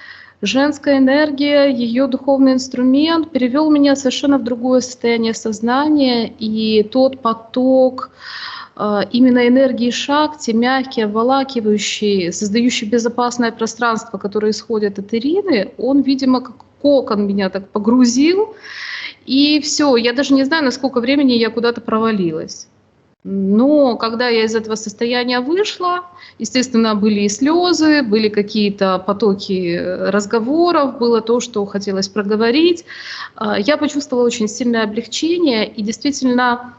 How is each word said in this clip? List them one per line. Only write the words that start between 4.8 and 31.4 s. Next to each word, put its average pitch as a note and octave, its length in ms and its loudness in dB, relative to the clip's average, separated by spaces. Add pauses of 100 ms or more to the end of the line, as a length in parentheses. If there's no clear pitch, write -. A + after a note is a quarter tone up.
состояние A#3 540 -2
сознания, A#3+ 1040 0
и A3 440 0
тот C4 400 0
поток, B3+ 880 0 (680)
э, G#3 240 -2 (120)
именно B3 360 4
энергии B3 420 2
Шакти, D4 600 -2
мягкий, B3+ 520 0
обволакивающий, G#3+ 1300 0
создающий A3+ 560 -2
безопасное A#3+ 600 -2
пространство, A3+ 680 -4
которое G#3 320 -2
исходит G#3 480 -4
от G3 160 -8
Ирины, C#4+ 640 0
он, C4+ 240 2
видимо, B3+ 400 2
как - 140 -18 (260)
кокон A#3 440 2
меня G3 220 0
так G3 220 -8
погрузил, B3+ 840 2 (720)
и C#4 340 2
всё, D4 360 0
я A#3+ 160 0
даже C4+ 220 2
не C4+ 100 2
знаю, D4+ 200 0
на B3+ 60 2
сколько B3 300 -4
времени C4+ 320 2
я A3+ 180 2
куда-то A#3 300 -2
провалилась. A3 880 -4 (600)
Но A3 680 2
когда A3+ 320 -2
я A3+ 160 2
из A3+ 100 -2
этого A3 220 -2
состояния B3 640 -2
вышла, F4+ 600 -4 (360)
естественно, A3+ 560 0
были G#3 280 0
и G#3 60 0
слёзы, D#4 760 2
были G#3+ 260 0
какие-то G3+ 800 0
потоки, G3 720 -2
э, F3+ 340 -4
разговоров, B3 880 0
было A#3 220 2
то, A3+ 200 0